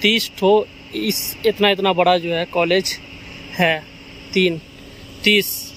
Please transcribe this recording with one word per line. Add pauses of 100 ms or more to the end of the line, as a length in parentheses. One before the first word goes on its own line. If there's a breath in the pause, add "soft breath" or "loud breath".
तीस
ठो (300)
इस (100)
इतना,
इतना
बड़ा
जो
है
कॉलेज (600)
है, (520)
तीन, (640)
तीस। (240)